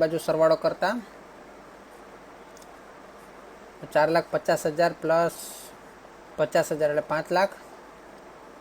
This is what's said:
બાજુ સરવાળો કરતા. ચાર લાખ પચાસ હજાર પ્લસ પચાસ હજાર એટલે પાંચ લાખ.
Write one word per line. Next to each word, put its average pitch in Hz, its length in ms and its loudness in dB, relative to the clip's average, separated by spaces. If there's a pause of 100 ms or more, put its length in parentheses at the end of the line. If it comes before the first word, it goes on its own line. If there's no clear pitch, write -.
બાજુ 160 240 2
સરવાળો 160 380 4
કરતા. 180 300 -2 (3000)
ચાર 151 220 6
લાખ 165 180 0
પચાસ 160 300 0 (140)
હજાર 170 160 2 (100)
પ્લસ 165 320 2 (1040)
પચાસ 156 320 0
હજાર 151 200 0
એટલે 147 200 0
પાંચ 208 160 -2 (100)
લાખ. 196 180 2 (1080)